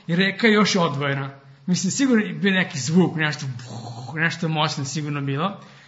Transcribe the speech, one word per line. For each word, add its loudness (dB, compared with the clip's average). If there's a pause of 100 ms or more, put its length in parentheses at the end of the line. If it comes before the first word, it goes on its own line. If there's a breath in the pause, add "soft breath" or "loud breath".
i -2
reka 2
je 6
još 4
odvojena. 0 (360 loud breath)
Mislim, 0
sigurno 4
je -8
bio 0
neki 0
zvuk, 4
nešto, -2
buh, -12
nešto -2
moćno -2
sigurno -4
bilo. -4 (280 loud breath)